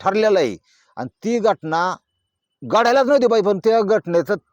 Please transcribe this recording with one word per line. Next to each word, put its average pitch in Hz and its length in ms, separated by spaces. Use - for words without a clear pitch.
ठरलेला 208 380
आहे. 117 180
आणि 127 120
ती 233 140
घटना 175 580
घडायलाच 233 420
नव्हती 262 200
बाई, 226 140
पण 196 180
त्या 220 220
घटनेचं 208 540